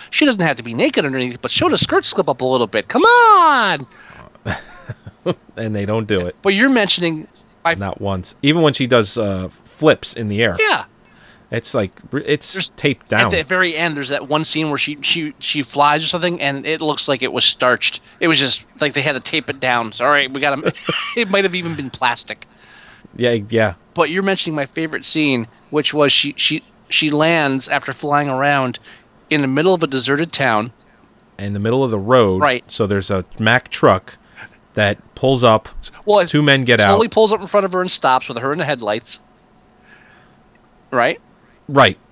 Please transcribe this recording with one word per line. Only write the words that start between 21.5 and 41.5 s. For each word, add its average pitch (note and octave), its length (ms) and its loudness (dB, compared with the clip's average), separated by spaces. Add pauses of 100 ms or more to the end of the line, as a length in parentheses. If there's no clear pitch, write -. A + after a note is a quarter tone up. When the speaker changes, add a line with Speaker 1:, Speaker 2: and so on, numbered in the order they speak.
Speaker 1:
even E3+ 200 -6
been C#3 140 -8
plastic. - 580 -6 (680)
Speaker 2:
Yeah, A#2+ 160 0 (180)
yeah. A2 240 0 (200)
Speaker 1:
But D#3+ 160 0
you're F#3 140 -2
mentioning F#3 320 -2
my C#3+ 120 -4
favorite D#3+ 360 -8
scene, C3+ 440 0 (220)
which D3 240 -2
was C#3+ 200 2
she, C#3+ 240 -2
she, D#3 260 -4 (240)
she E3+ 240 -2
lands D3 560 0
after C#3 240 -4
flying D3 380 -2
around C3+ 500 0 (500)
in D3+ 120 2
the C3+ 60 0
middle D3+ 260 2
of E3 100 0
a D#3+ 40 2
deserted C#3 440 -2
town. A#2 400 0 (640)
Speaker 2:
In G2+ 160 -8
the G2+ 60 -4
middle A#2 240 0
of B2 80 -2
the G#2+ 80 -2
road. G2+ 420 4
Speaker 1:
Right. B2+ 300 0
Speaker 2:
So G#2+ 160 0
there's G2 240 -2
a F#2 140 -2 (120)
Mack A2+ 320 2
truck - 460 2 (600)
that G#2 240 0 (160)
pulls B2+ 280 2
up. A2 240 4 (380)
Speaker 1:
Well, G#3 140 4
it F3 100 2
Speaker 2:
Two D3+ 140 2
men C#3 200 4
get A#2 160 4
Speaker 1:
slowly G3 280 6
Speaker 2:
out. - 40 -16
Speaker 1:
pulls G#3+ 220 4
up G3 80 -2
in F#3+ 60 -12
front G3+ 180 2
of F#3 80 -6
her F#3 80 0
and F#3 80 -4
stops C3 400 0
with A#2+ 80 -10
her C3+ 160 -2
in E3+ 60 -4
the D#3 60 -4
headlights. A#2 540 -4 (1700)
Right? B2+ 280 2 (480)